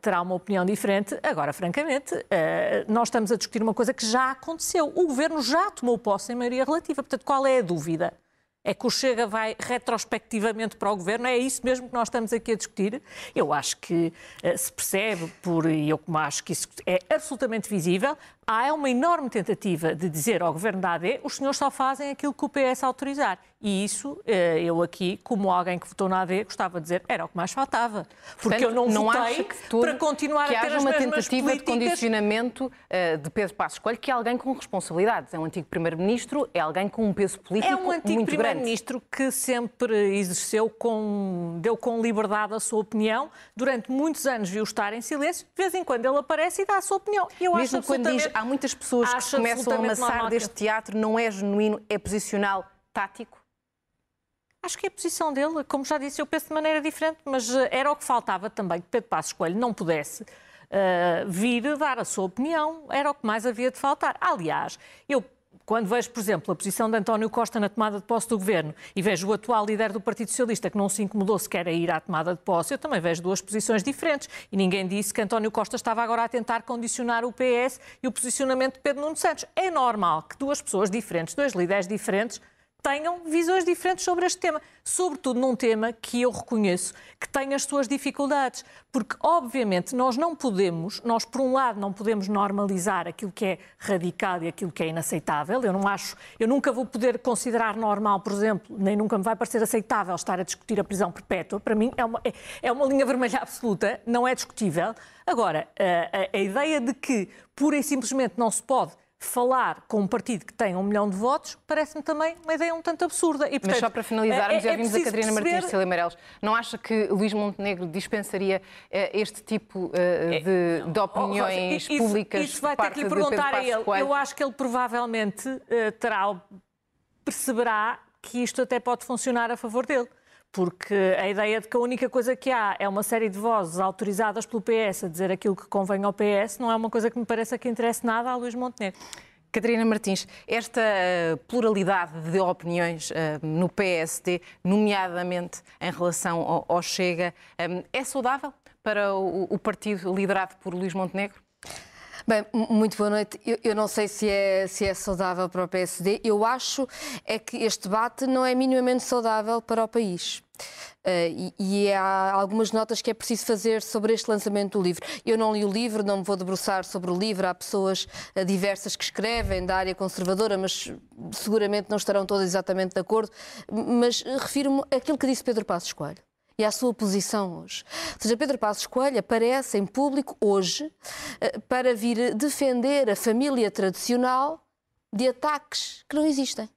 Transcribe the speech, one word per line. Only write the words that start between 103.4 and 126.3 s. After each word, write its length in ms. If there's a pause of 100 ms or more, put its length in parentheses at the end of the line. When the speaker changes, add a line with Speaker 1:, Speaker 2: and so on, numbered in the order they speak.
Speaker 1:
não 220
é 80
discutível. 580 (320)
Agora, 440 (100)
a, 400
a, 180
a 60
ideia 380
de 140
que 340 (260)
pura 220
e 80
simplesmente 520
não 140
se 100
pode 400 (240)
falar 640
com 140
um 80
partido 360
que 80
tem 220
um 80
milhão 260
de 60
votos, 500
parece-me 380
também 400
uma 120
ideia 200
um 80
tanto 220
absurda. 420
E, 60
Speaker 2:
Mas 80
Speaker 1:
portanto, 180
Speaker 2:
só 100
para 140
finalizarmos, 640
Speaker 1:
é, 20
é 40
Speaker 2:
e 20
ouvimos 160
a 60
Speaker 1:
preciso 100
Speaker 2:
Catarina 280
Speaker 1:
perceber 200
Speaker 2:
Martins 60
e 120
Cecília 160
Meireles, 300 (260)
não 140
acha 200
que 300
Luís 260
Montenegro 540
dispensaria, 760 (300)
eh, 260
este 280
tipo, 500
eh, 460
Speaker 1:
É, 0
Speaker 2:
de, 500
de 80
Speaker 1:
oh, 40
oh, 20
Speaker 2:
opiniões 800
Speaker 1:
Rosa, 60
isso, 60
Speaker 2:
públicas 460
Speaker 1:
isso 160
vai 140
Speaker 2:
por 120
Speaker 1:
ter 80
que 100
lhe 40
Speaker 2:
parte 60
de 0
Pedro 160
Speaker 1:
perguntar 180
a 100
Speaker 2:
Passos 140
Speaker 1:
ele. 120
Speaker 2:
Coelho? 220
Speaker 1:
Eu 60
acho 220
que 80
ele 100
provavelmente, 1200
eh, 220
terá, 500 (800)